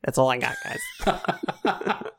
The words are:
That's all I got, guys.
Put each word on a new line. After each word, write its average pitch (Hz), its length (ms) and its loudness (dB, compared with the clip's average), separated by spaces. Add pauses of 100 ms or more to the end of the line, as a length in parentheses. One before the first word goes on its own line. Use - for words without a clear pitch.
That's - 140 0
all 131 120 6
I 123 80 2
got, 123 260 0
guys. - 1400 -2 (160)